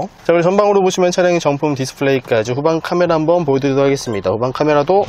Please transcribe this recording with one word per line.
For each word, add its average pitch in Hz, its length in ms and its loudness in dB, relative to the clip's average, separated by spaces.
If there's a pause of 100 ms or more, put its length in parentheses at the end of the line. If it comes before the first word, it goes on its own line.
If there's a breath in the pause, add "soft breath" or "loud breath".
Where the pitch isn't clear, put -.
(240)
자, - 40 -4
그리고 170 160 2
전방으로 202 360 2
보시면 185 320 2
차량의 175 300 2
정품 147 340 -2
디스플레이까지, 127 800 -2
후방 156 280 -2
카메라 175 340 0
한번 165 280 0
보여드리도록 139 400 0
하겠습니다. 120 460 -2
후방 117 240 -2
카메라도 151 560 2